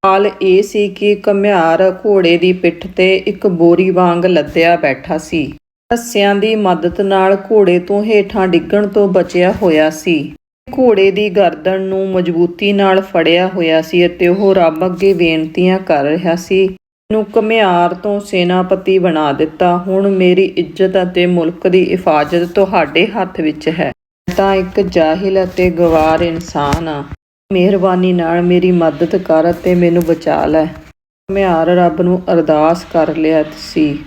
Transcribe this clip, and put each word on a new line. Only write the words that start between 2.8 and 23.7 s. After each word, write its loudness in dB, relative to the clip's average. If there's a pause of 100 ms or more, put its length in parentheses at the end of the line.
'ਤੇ 0
ਇੱਕ -4
ਬੋਰੀ 2
ਵਾਂਗ 0
ਲੱਦਿਆ 2
ਬੈਠਾ -4
ਸੀ। -6 (400)
ਰੱਸਿਆਂ 0
ਦੀ 0
ਮਦਦ 0
ਨਾਲ 2 (160)
ਘੋੜੇ 4
ਤੋਂ -2
ਹੇਠਾਂ 0
ਡਿੱਗਣ 0
ਤੋਂ 2
ਬਚਿਆ 0
ਹੋਇਆ 2
ਸੀ। -4 (460)
ਘੋੜੇ 4
ਦੀ -2
ਗਰਦਨ 0
ਨੂੰ -4
ਮਜ਼ਬੂਤੀ -2
ਨਾਲ 2
ਫੜਿਆ 0
ਹੋਇਆ 0
ਸੀ 0
ਅਤੇ 0
ਉਹ 2
ਰੱਬ 2
ਅੱਗੇ 0
ਬੇਨਤੀਆਂ 0
ਕਰ 0
ਰਿਹਾ 0
ਸੀ, 0
"ਮੈਨੂੰ -6 (100)
ਘੁਮਿਆਰ 2
ਤੋਂ -4
ਸੈਨਾਪਤੀ 0
ਬਣਾ 0
ਦਿੱਤਾ। 0
ਹੁਣ -2
ਮੇਰੀ 2
ਇੱਜ਼ਤ -2
ਅਤੇ -2
ਮੁਲਕ -2
ਦੀ 2
ਹਿਫਾਜ਼ਤ 0
ਤੁਹਾਡੇ 0
ਹੱਥ -6
ਵਿੱਚ -4
ਹੈ। -4